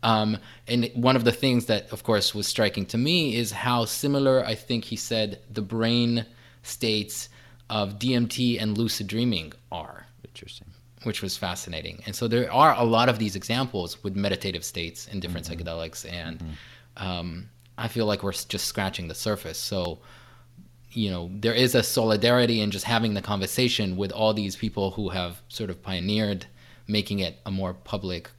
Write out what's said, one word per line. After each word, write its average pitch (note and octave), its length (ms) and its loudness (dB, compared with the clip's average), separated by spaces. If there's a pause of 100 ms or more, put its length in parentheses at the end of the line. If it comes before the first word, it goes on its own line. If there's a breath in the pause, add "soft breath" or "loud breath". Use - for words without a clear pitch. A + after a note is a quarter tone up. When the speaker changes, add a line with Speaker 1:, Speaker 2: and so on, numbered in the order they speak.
Speaker 1:
Um, G#2+ 360 4 (280 loud breath)
and A#2 280 2
one B2+ 200 4
of A#2+ 100 4
the A#2+ 60 8
things B2 360 2
that, G#2 260 0
of G#2+ 100 -10
course, G#2 320 2
was G#2 140 -2
striking G#2 380 2
to A#2 120 -2
me D3 380 2
is A2+ 160 -2
how A#2+ 320 0
similar, C3+ 600 2
I A2+ 120 -2
think A#2 280 -4
he A2+ 120 -6
said, G#2+ 440 -2 (120)
the G#2+ 100 -4
brain A2+ 640 2 (380 loud breath)
states - 640 -2 (420 loud breath)
of G2+ 300 -2
D B2+ 140 2
M A#2+ 120 4
T A#2+ 320 0
and G#2+ 180 0
lucid A2 300 0
dreaming F#2+ 460 -2 (180)
are. D#2+ 360 -12 (180)
Speaker 2:
Interesting. - 420 -18 (380)
Speaker 1:
Which A2 180 -4
was F#2+ 140 -4
fascinating. F2 680 -6
And G#2+ 120 -8
so A#2+ 100 -2
there A#2 260 2
are C#3 220 8
a B2 100 4
lot A2+ 240 6
of A2+ 120 2
these G2+ 160 -2
examples G#2 680 -4
with G2 140 -4
meditative F#2+ 480 -2
states - 420 -8
in G2+ 140 -8
different F2 260 -6
Speaker 2:
Mm-hmm. E2+ 220 -8
Speaker 1:
psychedelics. E2 440 -10
And, E2 280 -10
Speaker 2:
Mm-hmm. - 680 -12
Speaker 1:
um, F2 400 -6 (320)
I A#2 60 -4
feel A2+ 200 0
like G2+ 180 0
we're G2 80 -2
s-, - 120 -6
just - 220 -6
scratching F#2+ 400 -4
the D#2 80 -8
surface. G2+ 420 -4
So, F2+ 440 -4 (880 loud breath)
you G#2 220 0
know, F2 200 -4
there A2 220 0
is B2 220 4
a A#2 80 6
solidarity A#2 760 4
in G#2 120 0
just G2+ 120 -4
having A#2 300 2
the G2 80 -2
conversation G2+ 760 0
with G2 140 -2
all A2 240 2
these G2+ 220 -2
people G2+ 340 -2
who F#2+ 200 -4
have F2+ 360 -6
sort G#2 240 -6
of F2+ 100 -8
pioneered G2 640 -2 (440 loud breath)
making G#2 320 0
it F2 260 -4
a G2 60 -4
more F#2+ 220 -2
public F#2 640 -8